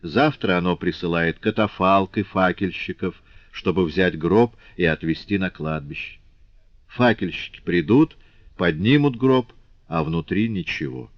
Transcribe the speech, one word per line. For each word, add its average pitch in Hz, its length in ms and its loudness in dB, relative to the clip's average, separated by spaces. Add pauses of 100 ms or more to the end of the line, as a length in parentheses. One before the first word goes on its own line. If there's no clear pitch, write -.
Завтра 95 560 2
оно 87 180 0
присылает 85 600 -2
катафалк 98 800 0
и - 20 -2
факельщиков, 92 1000 -4 (280)
чтобы 92 320 0
взять 85 360 0
гроб 98 360 2 (220)
и 87 80 0
отвезти 82 540 -2
на 92 100 -2
кладбище. 78 720 -10 (680)
Факельщики - 760 -2
придут, 90 560 2 (380)
поднимут 113 600 2
гроб, 127 360 2 (360)
а 82 160 -2
внутри 85 440 -2
ничего. 71 720 -8